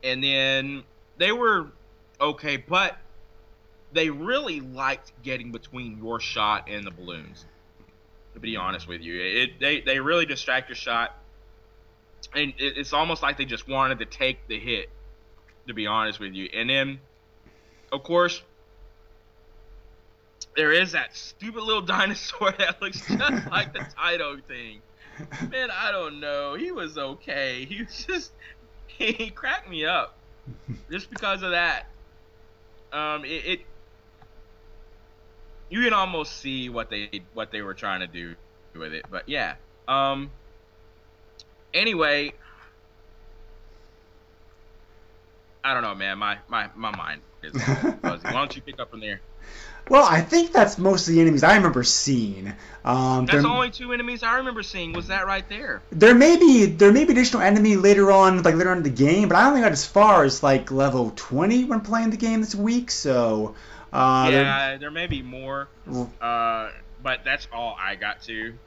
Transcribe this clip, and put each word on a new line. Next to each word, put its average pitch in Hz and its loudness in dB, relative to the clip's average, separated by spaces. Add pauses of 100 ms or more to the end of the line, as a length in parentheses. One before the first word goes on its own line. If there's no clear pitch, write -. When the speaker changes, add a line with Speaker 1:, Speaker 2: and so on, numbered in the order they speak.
Speaker 1:
And 131 -6
then 135 -2 (340)
they 185 0
were 220 -2 (500)
okay, 143 -4
but 180 -4 (960)
they 160 -2
really 170 -6
liked 131 -10 (120)
getting 123 -10
between 117 -14
your 113 -10
shot 107 -4
and 104 -12
the 95 -12
balloons, 85 -18 (880)
to 110 -20
be 92 -10
honest 90 -8
with 85 -14
you. 85 -12
It, 117 -4
they, 143 -2
they 131 -4
really 160 -2
distract 131 -6
your 123 -16
shot, 117 -4 (1200)
and 143 -6
it, 139 -6
it's 143 -10
almost 160 -4
like 143 -4
they 139 -6
just 120 -12
wanted 131 -2
to 110 -8
take - -8
the 107 -10
hit, 107 -10 (800)
to 123 -14
be 107 -6
honest 107 -2
with 98 -12
you. 95 -12
And 117 -6
then, 135 -4 (920)
of 135 -8
course, 175 0 (2250)
there 151 2
is 175 0
that 139 -6
stupid 220 -14
little 220 -2
<laughs> - -12
dinosaur 196 -2
that 185 -4
looks - -10
just - -14
Speaker 2:
<laughs> 233 -2
Speaker 1:
like 202 -4
the - -12
Taito 147 -6
thing. 117 -16 (680)
Man, 262 -6
I 202 -4
don't 156 -8
know. 143 -8
He 330 -8
was 165 -12
okay. 139 -8
He 202 -12
was - -14
just, 349 -8 (300)
<laughs> - -20
he 220 -8
cracked 285 -10
me 160 -8
up 165 -4 (360)
Speaker 2:
<laughs> - -16
Speaker 1:
just 185 -12
because 196 -6
of 185 -4
that. 170 -2 (1080)
Um, 151 -6
it, 143 -10
it, 185 -6 (2000)
you 220 -4
can 226 2
almost 180 -4
see 131 -10
what 117 -8
they, 104 -10 (120)
what 110 -10
they 107 -8
were 98 -10
trying 95 -6
to 92 -8
do 85 -14 (400)
with 80 -14
it. 80 -12
But - -12
yeah. 117 -8 (320)
Um, 139 -4 (1400)
anyway, 156 -2 (3250)
I 131 0
don't 120 -2
know, 104 -6
man. 98 -6
My, 104 -6 (100)
my, 107 -6
my 110 -10
mind 80 -12 (220)
is 78 -16
Speaker 2:
<laughs> 135 -2
Speaker 1:
fuzzy. - -6
Why 104 -6
don't 139 -4
you 139 -16
pick - -18
up 120 -12
from 110 -16
there? 104 -10 (720)
Speaker 2:
Well, 269 8
I 165 4
think 339 2
that's 208 4
most 185 2
of 165 2
the 165 8
enemies 156 6
I 185 10
remember 170 4
seeing. 101 -2 (300)
Um, 127 2
Speaker 1:
That's - 4
Speaker 2:
there - 6
Speaker 1:
the - 4
only 247 0
two 247 -8
enemies 240 -6
I 233 0
remember 254 -6
seeing 175 -8
was 170 -8
that 190 -4
right 196 -4
there. 208 -10 (100)
Speaker 2:
There 208 10
may 302 10
be, 269 10
there 202 8
may 277 8
be 339 4
additional 240 4
enemy 208 6
later 196 8
on, 185 8
like, 165 6
later 180 4
on 180 4
in 170 -2
the 143 0
game, 156 4
but 175 6
I 226 8
only 277 4
got 208 6
as 143 -2
far 196 6
as, 135 0
like, 135 2
level 131 0
twenty 202 0
when 226 0
playing 220 0
the 220 -2
game 226 0
this 214 -4
week, 233 -2
so, 113 0 (380)
uh, 131 4
there 135 4
Speaker 1:
Yeah, 135 0
there 147 -12
may 170 -6
be 147 -6
more, 131 -10 (200)
Speaker 2:
R- 123 -6 (100)
Speaker 1:
uh, 117 -2 (300)
but 127 -4
that's 135 -4
all 117 -8
I 98 -6
got 104 -8
to 113 -10 (140)